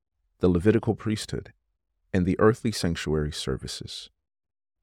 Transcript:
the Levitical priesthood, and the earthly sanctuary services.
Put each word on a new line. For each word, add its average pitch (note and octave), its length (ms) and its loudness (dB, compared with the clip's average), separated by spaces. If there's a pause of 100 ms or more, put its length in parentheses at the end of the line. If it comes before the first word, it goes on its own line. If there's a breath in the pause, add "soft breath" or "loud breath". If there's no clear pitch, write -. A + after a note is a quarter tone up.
(380)
the F2+ 80 4
Levitical G#2 480 4
priesthood, - 580 -6 (600)
and F#2 120 2
the F2+ 140 2
earthly A2 320 4
sanctuary D#2 600 -2
services. - 760 -8 (720)